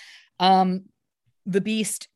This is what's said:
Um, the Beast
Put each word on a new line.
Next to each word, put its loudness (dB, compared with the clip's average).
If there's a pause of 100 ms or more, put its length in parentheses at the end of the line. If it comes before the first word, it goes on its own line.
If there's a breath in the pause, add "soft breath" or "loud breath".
(400 loud breath)
Um, 2 (600)
the -2
Beast -6